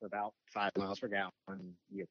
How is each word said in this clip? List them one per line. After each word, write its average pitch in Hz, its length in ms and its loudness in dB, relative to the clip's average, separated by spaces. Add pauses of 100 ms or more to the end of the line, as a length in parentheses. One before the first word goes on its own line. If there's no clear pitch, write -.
about 104 300 -2 (200)
five 101 240 4
miles 98 220 2
per 127 80 -2
gallon. 98 240 2 (600)
You 98 200 -4